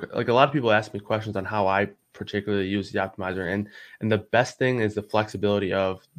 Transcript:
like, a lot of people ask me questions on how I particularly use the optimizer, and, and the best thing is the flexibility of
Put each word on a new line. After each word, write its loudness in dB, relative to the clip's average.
like, -2
a 2
lot 6
of -4
people 2
ask 0
me -6
questions -4
on -4
how 0
I 2
particularly -4
use -4
the -2
optimizer, -4
and, -2
and -2
the 4
best 0
thing 0
is 0
the -4
flexibility 0
of -2